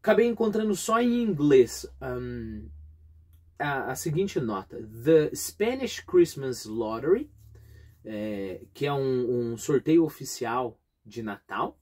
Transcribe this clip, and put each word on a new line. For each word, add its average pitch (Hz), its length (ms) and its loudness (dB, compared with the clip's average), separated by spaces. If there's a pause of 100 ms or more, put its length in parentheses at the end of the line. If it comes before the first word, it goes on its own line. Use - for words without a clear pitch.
Acabei 220 260 4
encontrando 220 480 0
só 226 260 0
em 240 220 2
inglês, 147 640 4 (140)
ahn, 120 680 -8 (880)
a, 139 360 -4
a - 20 -4
seguinte 175 460 -2
nota. 104 360 -6 (280)
"The 156 280 6
Spanish 247 680 -4
Christmas 139 640 2
Lottery", 117 680 -2 (720)
é, 104 580 -8 (120)
que 139 100 -4
é 143 80 -2
um, 123 600 -2
um 117 40 -8
sorteio 156 480 4
oficial 127 760 -6 (240)
de 113 180 -12
Natal 107 580 -8